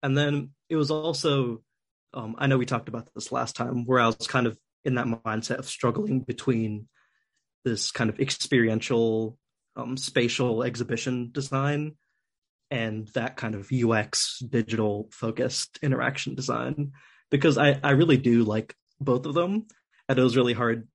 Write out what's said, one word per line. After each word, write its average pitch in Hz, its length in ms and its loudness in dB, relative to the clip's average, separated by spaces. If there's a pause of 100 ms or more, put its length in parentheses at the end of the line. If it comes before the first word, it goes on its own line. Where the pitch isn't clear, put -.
And 139 160 2
then 143 320 0 (180)
it 165 80 -2
was 147 140 2
also, 143 720 0 (500)
um, 113 240 -8
I 139 120 0
know 135 100 4
we 123 80 0
talked 120 220 -4
about 117 260 -10
this - 180 -10
last 123 240 -2
time, 123 300 -4
where 127 140 4
I 120 60 6
was 113 200 0
kind 123 220 2
of 104 100 -6 (260)
in 135 120 0
that 123 100 -2
mindset 113 520 -4
of 135 80 -8
struggling 135 540 0
between 113 680 -2 (760)
this 113 260 -2
kind 113 180 0
of 107 120 -4
experiential, 113 1160 0 (380)
um, 123 220 -8
spatial 120 680 0
exhibition 123 720 -4
design 143 640 -4 (760)
and 110 380 -4
that 120 280 -6
kind 110 180 -6
of 101 180 -8
U 117 220 4
X - 440 -2
digital 110 720 -2
focused - 720 -4
interaction 135 520 -2
design, 131 580 -4 (380)
because 143 280 4
I, 139 240 6
I 143 80 2
really 139 260 6
do 117 280 4
like 107 320 -2 (240)
both 131 260 0
of 147 80 -6
them. 190 320 0 (420)
And 131 100 2
it 127 40 6
was 123 140 4
really 123 160 4
hard 113 420 -2